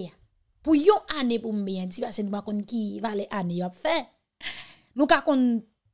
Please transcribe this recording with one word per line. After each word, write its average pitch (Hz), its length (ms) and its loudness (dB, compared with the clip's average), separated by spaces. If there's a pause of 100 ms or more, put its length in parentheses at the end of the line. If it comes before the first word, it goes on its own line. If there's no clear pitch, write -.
a - 60 -20 (520)
pou 311 80 6
yon 349 280 6 (180)
ane 240 180 0
pou 220 160 -6
mwen 202 120 -2
byen 185 260 -6
di 202 100 -8
paske 214 220 -4
nou 202 100 -4
pa 202 120 -4
konn 208 200 -4
ki 214 380 -4
valè 208 260 -4
ane 175 300 -2
yo 180 80 -2
ap 180 100 -18
fè 320 180 0 (1000)
nou 277 140 2
ka 311 160 6
konn 247 340 4 (340)